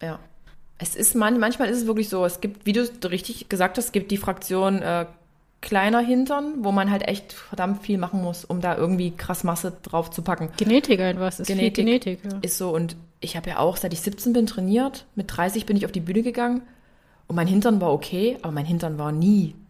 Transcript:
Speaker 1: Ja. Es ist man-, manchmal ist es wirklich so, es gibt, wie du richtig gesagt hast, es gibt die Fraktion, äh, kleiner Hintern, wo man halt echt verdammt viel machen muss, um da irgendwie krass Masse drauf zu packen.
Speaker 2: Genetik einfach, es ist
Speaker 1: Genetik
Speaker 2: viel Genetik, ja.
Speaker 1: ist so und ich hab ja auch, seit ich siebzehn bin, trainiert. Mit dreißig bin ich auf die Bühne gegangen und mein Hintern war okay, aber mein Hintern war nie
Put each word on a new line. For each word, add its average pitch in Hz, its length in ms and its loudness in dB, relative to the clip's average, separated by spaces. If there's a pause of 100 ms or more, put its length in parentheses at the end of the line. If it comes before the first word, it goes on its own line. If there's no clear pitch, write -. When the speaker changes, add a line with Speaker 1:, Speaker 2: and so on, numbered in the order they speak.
Speaker 1:
Ja. 165 180 -10 (600)
Es - 160 -6
ist - 200 0
man-, 226 240 4
manchmal 233 300 0
ist 240 80 0
es 233 100 -2
wirklich 214 200 0
so, 185 160 0
es 175 160 -2
gibt, - 280 -4
wie 208 40 2
du 233 160 2 (220)
richtig 180 400 -8
gesagt 185 300 0
hast, 233 60 -2
es - 60 -8
gibt 196 200 -2
die 196 60 2
Fraktion, 190 680 0
äh, 170 240 -2 (520)
kleiner 214 420 2
Hintern, 277 580 0
wo 202 120 0
man 196 200 2
halt 196 160 0
echt - 260 -6
verdammt 196 480 -4
viel 202 160 0
machen 180 240 -2
muss, 175 240 -4
um 175 160 -4
da 175 160 0
irgendwie 180 320 2
krass - 340 -6
Masse 175 380 -2
drauf 165 300 -4
zu - 100 -8
packen. 165 340 -2
Speaker 2:
Genetik 226 440 4
einfach, 185 300 0
es - 100 -8
ist 185 80 -6
Speaker 1:
Genetik 196 300 2
Speaker 2:
viel 208 80 2
Genetik, 233 400 2
ja. 196 180 -6
Speaker 1:
ist 185 160 -4
so 185 100 -2
und 165 260 -2 (260)
ich - 140 -8
hab 170 120 -6
ja 175 100 -4
auch, 170 180 2
seit 180 160 -4
ich 165 100 -6
siebzehn 208 320 -2
bin, 233 120 4
trainiert. 226 600 0 (100)
Mit 202 200 -6
dreißig 196 300 -2
bin 202 120 2
ich 196 80 0
auf - 60 -8
die 185 80 -4
Bühne 185 220 0
gegangen 240 400 0 (640)
und 165 100 -6
mein 170 120 2
Hintern 208 340 4
war 170 100 2
okay, 190 520 0
aber 165 80 -4
mein 147 160 -4
Hintern 165 320 -2
war 151 120 -4
nie 170 440 4 (140)